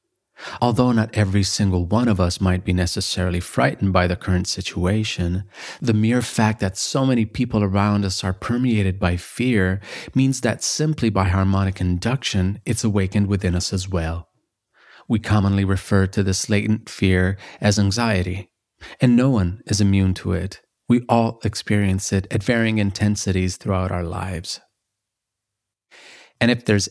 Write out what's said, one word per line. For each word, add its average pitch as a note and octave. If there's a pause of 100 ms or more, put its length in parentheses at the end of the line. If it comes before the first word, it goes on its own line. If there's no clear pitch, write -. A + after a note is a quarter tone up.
(600)
Although A#2+
not A2
every G2+
single F#2
one G#2+
of G2+
us F2
might F#2
be F#2
necessarily F2+
frightened A2
by F2+
the F2
current F#2
situation, F#2 (360)
the A#2+
mere A2
fact A2
that F#2+
so -
many B2
people A2+
around G2+
us F#2
are F#2+
permeated G#2+
by F2+
fear G2 (340)
means C3
that A2+
simply D#3
by F#2+
harmonic F#2+
induction, F#2+
it's -
awakened G2+
within F#2+
us F2
as F#2+
well. E2 (800)
We A#2
commonly G2
refer F#2+
to G2
this F#2+
latent A2
fear F#2+ (240)
as G#2
anxiety, F#2+ (480)
and B2
no B2+
one F#2+
is G2+
immune G2
to F#2+
it. F2+ (260)
We A#2+
all A#2
experience G2+
it G2
at G#2+
varying A2+
intensities G2
throughout F#2
our F2+
lives. F2+ (1800)
And A#2+
if B2
there's G#2